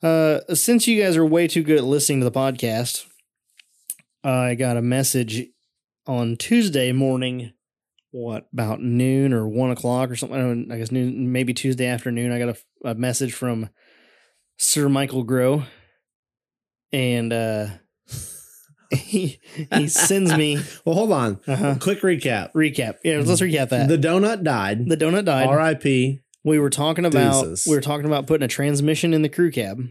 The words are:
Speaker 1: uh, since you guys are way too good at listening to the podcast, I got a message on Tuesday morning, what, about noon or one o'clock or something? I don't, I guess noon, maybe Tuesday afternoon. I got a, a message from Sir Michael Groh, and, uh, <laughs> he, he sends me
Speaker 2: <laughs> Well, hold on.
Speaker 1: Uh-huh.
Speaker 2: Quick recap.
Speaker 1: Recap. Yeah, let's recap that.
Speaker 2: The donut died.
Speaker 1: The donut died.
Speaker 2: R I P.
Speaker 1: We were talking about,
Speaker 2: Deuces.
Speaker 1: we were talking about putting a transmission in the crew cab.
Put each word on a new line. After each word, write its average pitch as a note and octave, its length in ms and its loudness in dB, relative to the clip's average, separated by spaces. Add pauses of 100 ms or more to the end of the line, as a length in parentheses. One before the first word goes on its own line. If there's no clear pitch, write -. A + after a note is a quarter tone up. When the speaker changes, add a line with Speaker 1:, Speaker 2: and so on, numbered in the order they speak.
Speaker 1:
uh, D#3+ 380 4 (120)
since A3+ 360 2
you A3 140 4
guys F#3 140 2
are E3 80 4
way E3 240 4
too E3 140 0
good D3+ 160 4
at C3 60 2
listening C#3 360 0
to B2+ 40 2
the B2 80 0
podcast, B2 720 -4 (1160)
I B2+ 320 0
got A#2+ 200 -2
a A#2+ 60 -2
message B2 640 -2 (600)
on A#2+ 300 -2
Tuesday D3+ 560 2
morning, B2+ 600 -2 (580)
what, A#2 440 -10
about A2 260 -4
noon C3 540 2
or A2 120 0
one B2 240 -2
o'clock B2 400 -2
or A#2+ 60 -8
something? B2+ 220 -6
I - 20 -2
don't, A#2+ 320 -2
I A#2 60 -8
guess A2+ 120 -6
noon, B2+ 400 -2
maybe B2+ 220 -2
Tuesday B2+ 340 -2
afternoon. A#2+ 460 -4
I A#2+ 60 -4
got A#2+ 180 -4 (280)
a, B2 60 -4
a A2+ 40 -4
message A#2+ 400 -4
from A2+ 340 -4 (880)
Sir D3 320 0
Michael C3+ 380 0
Groh, C3 400 2 (1300)
and, A#2+ 400 0
uh, A2 340 -2 (640)
<laughs> - 600 -20
he, F3 500 -2 (340)
he D3+ 140 2
sends F3+ 460 2
me D3+ 240 2 (140)
Speaker 2:
<laughs> - 120 -20
Well, E3 100 0
hold G#3+ 180 2
on. A#2 340 0
Speaker 1:
Uh-huh. C#3 340 0
Speaker 2:
Quick G3+ 200 -2
recap. C3 520 -2
Speaker 1:
Recap. C#3+ 520 -2
Yeah, D#3+ 200 2
let's A#2 160 2
recap D#3 300 0
that. B2+ 180 2
Speaker 2:
The D#3+ 100 4
donut F#3+ 440 2
died. A2+ 460 0
Speaker 1:
The E3 80 2
donut E3 300 0
died. C3+ 220 2
Speaker 2:
R C#3+ 120 4
I D#3+ 140 2
P. C3+ 460 0 (240)
Speaker 1:
We D3+ 140 4
were C#3+ 120 2
talking D#3 340 -2
about, C#3 400 4
Speaker 2:
Deuces. E2 220 -6
Speaker 1:
we D#3 80 4
were C#3 80 2
talking D3 240 -4
about D3 200 0
putting D3 180 2
a B2 40 0
transmission D3 640 0
in D#3 100 4
the D3+ 60 2
crew E3+ 220 2
cab. A2 300 -6 (100)